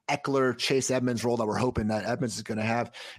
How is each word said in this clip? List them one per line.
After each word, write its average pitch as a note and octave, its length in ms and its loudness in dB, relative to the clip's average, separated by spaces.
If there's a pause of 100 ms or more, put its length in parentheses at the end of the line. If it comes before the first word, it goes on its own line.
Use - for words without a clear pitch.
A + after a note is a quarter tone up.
Eckler, C3+ 480 2
Chase C3+ 320 2
Edmonds B2 360 0
role A#2+ 120 2
that A2+ 80 0
we're G#2 120 0
hoping A#2 320 0
that G#2+ 160 -2
Edmonds A#2+ 320 -2
is A2+ 60 -8
gonna A2 200 -4
have, A#2 300 0 (260)